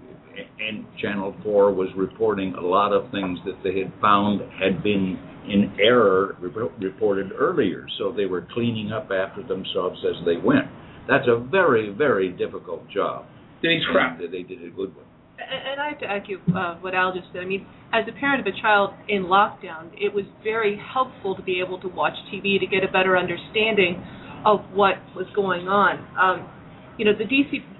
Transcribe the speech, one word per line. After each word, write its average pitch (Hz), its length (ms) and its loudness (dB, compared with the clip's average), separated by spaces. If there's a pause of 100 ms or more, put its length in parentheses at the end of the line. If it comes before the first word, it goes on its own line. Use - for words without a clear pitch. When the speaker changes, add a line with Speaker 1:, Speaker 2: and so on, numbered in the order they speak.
(580)
Speaker 1:
and 107 280 -8 (140)
Channel 98 440 -6
four 101 280 6
was 92 240 0
reporting 95 580 0
a - 80 -8
lot 101 300 4
of 98 200 0
things 95 320 -4
that 95 180 -8
they 95 160 -2
had 92 220 -4
found 101 400 4 (180)
had 95 240 0
been 98 360 0 (280)
in 101 320 2
error 98 640 6
re-, 107 300 -6 (100)
reported 95 580 0
earlier, 113 480 0 (120)
so 101 120 -2
they 98 160 -2
were 90 180 -2 (100)
cleaning 113 360 -2
up 107 220 -6
after 95 300 -4
themselves 90 560 -4 (100)
as 82 160 -4
they 85 140 2
went. - 280 4 (400)
That's 131 220 4
a 117 100 4
very, 127 540 2
very 98 400 2
difficult 87 560 -8
job. 87 380 -4 (340)
Speaker 2:
Denise 165 320 0
Kraft. 131 300 2
Speaker 1:
And 85 100 -8
they 90 100 -8
did 87 220 -14
a 87 60 -12
good 87 260 -8
one. 67 80 -20 (340)
Speaker 3:
And, 262 340 -8
and 277 80 -6
I 294 80 -2
have 294 120 -8
to - 100 -10
echo, 202 260 -6 (200)
uh, 170 240 -4
what 185 140 -8
Al 185 180 2
just 180 200 -8
said. 180 100 -8
I 180 40 -8
mean, 190 200 -4 (260)
as 226 160 2
a 220 100 -10
parent 269 280 0
of 196 60 -2
a - 80 -10
child 202 300 4 (180)
in 202 160 0
lockdown, 175 720 -6
it 202 160 -2
was 202 120 -4 (180)
very 214 380 -2 (120)
helpful 247 440 -2
to - 60 -14
be 180 220 -2
able 185 160 -8
to 190 80 -8
watch 165 260 -2 (160)
T 202 100 -8
V 196 180 2
to 185 80 0
get 190 180 2
a 190 80 -2
better 185 240 4
understanding 180 840 0 (420)
of 208 160 4 (120)
what 190 240 4 (200)
was 185 180 -6
going 185 340 -2
on. 190 320 4 (160)
Um, 185 320 2 (500)
you 226 60 -2
know, 208 120 6
the 214 80 -2
D 269 260 2
C, 269 140 -6 (160)